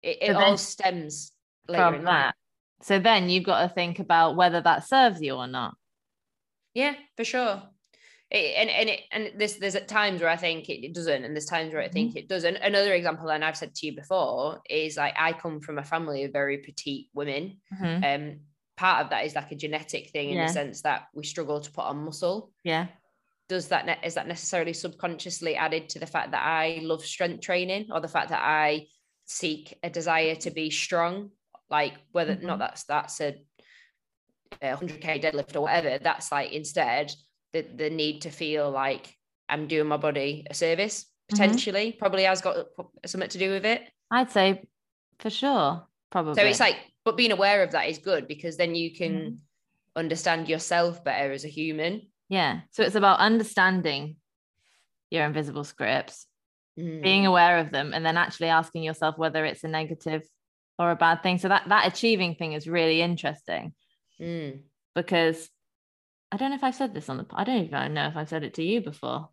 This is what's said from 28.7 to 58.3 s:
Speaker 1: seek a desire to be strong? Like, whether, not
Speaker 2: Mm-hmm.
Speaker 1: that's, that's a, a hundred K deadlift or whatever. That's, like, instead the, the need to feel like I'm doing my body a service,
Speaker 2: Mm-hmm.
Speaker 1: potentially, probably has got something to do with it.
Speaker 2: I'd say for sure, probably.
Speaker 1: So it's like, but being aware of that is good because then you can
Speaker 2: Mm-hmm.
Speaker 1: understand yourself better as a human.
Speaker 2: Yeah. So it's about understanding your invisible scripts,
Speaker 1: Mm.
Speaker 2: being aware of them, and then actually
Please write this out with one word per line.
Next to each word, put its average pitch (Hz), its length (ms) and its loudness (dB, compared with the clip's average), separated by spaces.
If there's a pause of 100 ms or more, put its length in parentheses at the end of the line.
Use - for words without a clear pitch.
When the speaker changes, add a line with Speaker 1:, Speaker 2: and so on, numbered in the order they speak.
Speaker 1:
seek 156 560 -8
a 170 80 -6
desire 160 460 0
to 170 140 -8
be 160 200 -4
strong? 180 600 -2 (400)
Like, 147 240 0 (180)
whether, 165 240 0
not 160 60 -10
Speaker 2:
Mm-hmm. 175 180 -4
Speaker 1:
that's, - 240 -6
that's - 360 -4
a, 143 140 -2 (1300)
a 135 140 -2
hundred 156 240 -10
K 156 180 -4
deadlift 147 380 -2
or 143 60 0
whatever. 151 400 0
That's, - 280 -2
like, 143 220 -2
instead 147 600 -2 (400)
the, 165 100 -2
the 151 280 -6
need 151 320 -4
to 165 80 -10
feel 151 400 -2
like 135 460 -4 (320)
I'm 151 180 -4
doing 151 220 0
my 151 80 0
body 147 520 -2
a 147 60 -12
service, 175 520 -2 (260)
Speaker 2:
Mm-hmm. 208 40 2
Speaker 1:
potentially, 208 560 2
probably 190 320 0
has 190 180 4
got 170 240 -2 (400)
something 185 240 -6
to 185 80 -10
do 190 120 0
with 196 140 -2
it. 233 180 2 (280)
Speaker 2:
I'd 247 200 2
say 190 320 4 (580)
for 220 100 -4
sure, 185 560 2 (240)
probably. 156 240 -2
Speaker 1:
So 208 120 6
it's 208 140 2
like, 214 160 4 (260)
but 214 140 0
being 233 160 4
aware 196 300 4
of 175 100 2
that - 160 0
is 156 80 -4
good 160 320 -2
because 156 300 -10
then 170 160 2
you 165 200 -4
can 165 180 -4
Speaker 2:
Mm-hmm. 160 220 -6 (600)
Speaker 1:
understand 160 540 0
yourself 170 520 0
better 139 300 -2
as 139 140 -10
a - 20 -10
human. 156 540 -4 (260)
Speaker 2:
Yeah. 170 320 0 (120)
So 220 100 2
it's 196 120 2
about 196 260 8
understanding 185 960 2 (920)
your 156 140 0
invisible 147 400 -4
scripts, - 640 -4 (520)
Speaker 1:
Mm. 160 240 -8
Speaker 2:
being 190 220 6
aware 175 360 8
of 156 100 -2
them, 147 240 -2
and 160 100 -2
then 160 140 2
actually 170 300 0